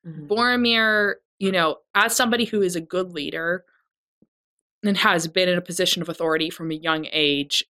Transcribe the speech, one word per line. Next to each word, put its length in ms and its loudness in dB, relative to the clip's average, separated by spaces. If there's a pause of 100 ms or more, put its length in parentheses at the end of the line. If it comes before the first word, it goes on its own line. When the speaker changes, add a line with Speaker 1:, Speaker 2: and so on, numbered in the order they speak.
Speaker 1:
Mm-hmm. 200 -14
Speaker 2:
Boromir, 880 2 (240)
you 120 0
know, 260 2 (180)
as 200 2
somebody 300 2
who 160 0
is 140 0
a 60 -4
good 300 -4
leader 540 -4 (1160)
and 140 2
has 300 2
been 220 2
in 80 2
a 40 -2
position 420 -2
of 60 -10
authority 420 -2
from 180 -8
a 60 -4
young 360 -2
age 600 0